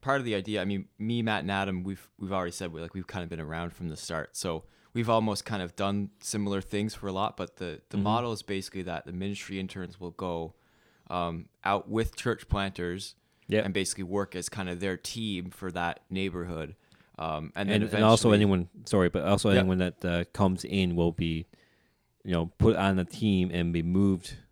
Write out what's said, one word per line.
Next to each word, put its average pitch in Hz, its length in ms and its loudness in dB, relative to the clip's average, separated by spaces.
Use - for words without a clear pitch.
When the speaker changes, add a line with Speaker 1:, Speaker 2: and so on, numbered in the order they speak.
Speaker 1:
part 135 200 2
of 127 40 -4
the 113 100 0
idea, 101 260 -2
I 90 40 0
mean, 98 220 -2
me, 117 240 0
Matt, 107 200 0
and 90 80 -2
Adam, 98 340 0
we've, 95 240 -10
we've 95 140 -6
already 90 200 -2
said 87 200 -8
we, 80 80 -10
like, 82 140 -12
we've 92 120 -8
kind 92 160 -8
of 85 80 -8
been 82 100 -8
around 82 320 -6
from 87 160 -8
the 78 80 -6
start. - 400 -8
So 82 280 -6
we've 117 160 -2
almost 110 360 2
kind 104 180 -4
of 87 140 -8
done 101 340 -2
similar 101 400 -2
things 104 340 -4
for - 140 -10
a 95 40 -4
lot, 98 240 -2
but 92 200 -8
the, 85 320 -8
the - 80 -6
Speaker 2:
Mm-hmm. 101 80 0
Speaker 1:
model 117 280 0
is 104 100 -8
basically 95 400 -6
that 85 240 -6
the 90 60 -12
ministry 98 460 -6
interns 92 400 -8
will 90 140 -10
go, 85 420 -4
um, 85 380 -4
out 98 240 0
with 110 280 -2
church - 320 -4
planters 95 640 -2
Speaker 2:
Yep. 104 200 2
Speaker 1:
and 95 80 -2
basically 95 300 0
work 95 300 -2
as 90 140 -6
kind 95 220 -6
of 87 100 -6
their 95 160 -2
team 95 540 -6
for 92 220 -10
that 85 360 -2
neighborhood. 87 680 -4
Um, 78 360 -4
and 101 140 -2
then 104 140 4
Speaker 2:
And, 107 100 0
and 104 120 4
also 113 260 8
Speaker 1:
eventually 107 40 10
Speaker 2:
anyone, 90 140 2
sorry, 92 240 4
but 87 120 0
also 98 280 4
Speaker 1:
Yep. 95 80 8
Speaker 2:
anyone 92 200 4
that, 90 260 -2
uh, 87 280 2
comes 92 320 2
in 92 320 2
will 85 160 4
be, 82 340 -2
you 92 80 -2
know, 82 140 2
put 110 200 6
on 95 220 2
a 90 60 2
team 92 480 2
and 85 180 2
be 85 120 0
moved 92 540 2